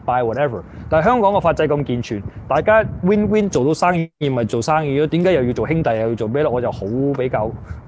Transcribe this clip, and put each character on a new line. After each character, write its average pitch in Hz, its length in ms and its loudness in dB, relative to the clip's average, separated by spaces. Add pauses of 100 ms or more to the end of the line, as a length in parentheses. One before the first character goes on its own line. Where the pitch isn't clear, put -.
拜 123 180 0
whatever。 117 400 -2 (260)
但 156 140 2
係 165 40 2
香 247 140 4
港 196 120 4
個 196 80 2
法 165 120 2
制 156 140 0
咁 147 160 0
健 123 200 -2
全， 101 200 -6 (240)
大 139 140 0
家 214 240 4 (180)
win-win 208 460 2
做 143 160 0
到 156 100 2
生 180 240 2 (200)
意 147 100 -2
咪 123 160 0
做 117 180 -2
生 156 240 0
意 139 120 0
咯， 156 100 2
點 165 160 0
解 185 80 4
又 143 100 2
要 123 100 0
做 117 140 -2
兄 160 160 0
弟 135 160 0
又 113 120 0
要 117 40 -2
做 110 140 -2
咩 135 160 0
呢？ 147 60 0
我 123 100 -2
就 117 100 -2
好 - 100 -6 (380)
比 127 100 -2
較， 120 220 -2 (380)